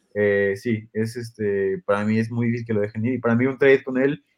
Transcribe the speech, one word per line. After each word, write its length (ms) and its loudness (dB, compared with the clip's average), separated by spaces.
eh, 420 2
sí, 380 -4
es, 240 -4
este, 680 -2
para 200 0
mí 140 2
es 120 -2
muy 160 -2
difícil 200 -4
que 60 -4
lo 80 0
dejen 240 -4
ir, 100 0
y 40 -6
para 160 2
mí 100 2
un 120 -2
trade 260 6
con 140 -6
él 260 0